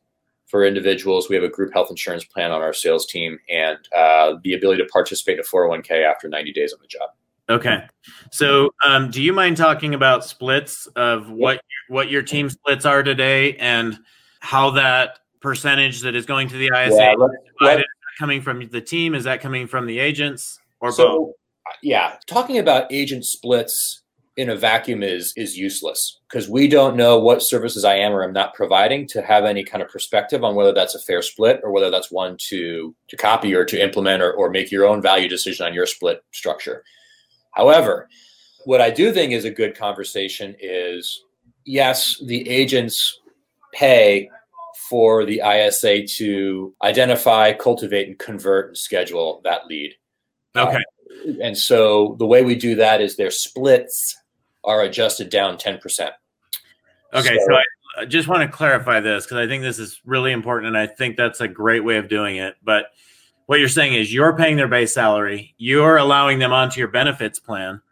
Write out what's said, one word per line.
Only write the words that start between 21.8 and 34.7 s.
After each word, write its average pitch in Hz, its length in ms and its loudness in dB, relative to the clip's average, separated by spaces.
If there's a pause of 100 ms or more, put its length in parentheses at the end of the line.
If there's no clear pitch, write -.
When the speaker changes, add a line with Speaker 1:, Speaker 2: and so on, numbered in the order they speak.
Speaker 1:
yeah, 107 340 0 (100)
talking 254 320 -2
about 135 340 2
agent 135 320 -4
splits - 760 -4 (340)
in 131 120 -4
a 113 80 -4
vacuum 110 460 0
is, 90 340 -6
is 95 220 -10
useless - 720 -8
'cause 107 200 -8
we 139 200 2
don't 135 280 4
know 120 220 6
what 117 240 4
services 113 420 -2
I 98 120 4
am 104 160 0
or 98 100 -2
am 92 100 -6
not 98 220 -2
providing 110 540 0
to 107 140 -6
have 107 220 4
any 101 200 -2
kind - 180 -8
of - 60 -12
perspective 117 560 -4
on 107 100 0
whether 101 180 4
that's 95 220 0
a 98 60 -12
fair 87 200 -4
split 113 440 0
or 104 80 -6
whether 98 180 2
that's 92 220 -4
one 92 240 -6 (120)
to, 85 460 -8 (140)
to - 80 -20
copy 107 400 0
or 90 80 4
to 95 180 -2
implement 98 400 0
or, 87 100 2
or 92 180 -2
make 95 200 -4